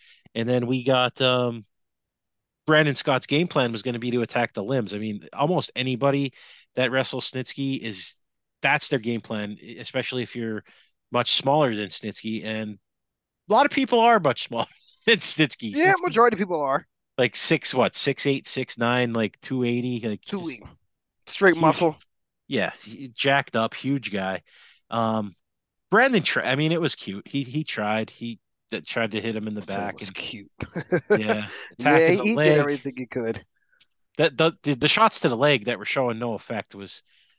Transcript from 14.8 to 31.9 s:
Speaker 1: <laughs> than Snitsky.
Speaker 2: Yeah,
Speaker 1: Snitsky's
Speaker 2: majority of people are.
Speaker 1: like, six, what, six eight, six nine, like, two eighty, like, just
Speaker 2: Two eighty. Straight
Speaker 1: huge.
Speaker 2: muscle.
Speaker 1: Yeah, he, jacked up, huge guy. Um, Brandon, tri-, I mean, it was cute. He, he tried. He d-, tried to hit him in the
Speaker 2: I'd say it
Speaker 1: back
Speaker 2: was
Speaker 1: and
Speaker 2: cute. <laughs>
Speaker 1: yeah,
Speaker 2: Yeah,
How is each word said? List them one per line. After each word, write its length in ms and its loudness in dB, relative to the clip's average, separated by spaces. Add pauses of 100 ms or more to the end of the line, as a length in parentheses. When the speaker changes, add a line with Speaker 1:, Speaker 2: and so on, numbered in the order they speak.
Speaker 1:
<laughs> 200 -12
than 140 4
Snitsky. 540 0
Speaker 2:
Yeah, 200 4
Speaker 1:
Snitsky's 80 -2
Speaker 2:
majority 340 2
of 40 -10
people 220 -2
are. 260 0 (300)
Speaker 1:
like, 180 2
six, 380 0
what, 220 2
six 300 -2
eight, 220 -2
six 300 -6
nine, 360 2
like, 280 -2
two 220 -4
eighty, 380 -2
like, 200 -6
just 200 -8
Speaker 2:
Two 80 -6
eighty. 140 -12 (640)
Straight 260 4
Speaker 1:
huge. 80 0
Speaker 2:
muscle. 360 4 (500)
Speaker 1:
Yeah, 240 -2 (120)
he, 260 -14
jacked 460 0
up, 180 0
huge 380 -4
guy. 320 -4 (460)
Um, 460 -2 (540)
Brandon, 340 4
tri-, 220 -2
I 100 2
mean, 160 0
it 100 0
was 140 -2
cute. 320 -10
He, 160 -6
he 200 -6
tried. 460 -4
He 300 -12 (300)
d-, 120 -8
tried 320 -4
to 80 -4
hit 140 -4
him 120 -6
in 80 -8
the 60 -8
Speaker 2:
I'd 100 -10
say 140 -4
it 60 -6
Speaker 1:
back 80 -14
Speaker 2:
was 100 -12
Speaker 1:
and 60 -16
Speaker 2:
cute. 360 -12 (240)
<laughs> 380 -2
Speaker 1:
yeah, 340 0 (300)
Speaker 2:
Yeah, 200 4